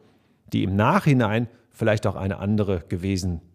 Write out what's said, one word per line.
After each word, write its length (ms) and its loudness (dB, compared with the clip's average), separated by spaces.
die 100 0
im 140 -2
Nachhinein 720 2
vielleicht 360 0
auch 100 -2
eine 220 -4
andere 500 0
gewesen 520 -4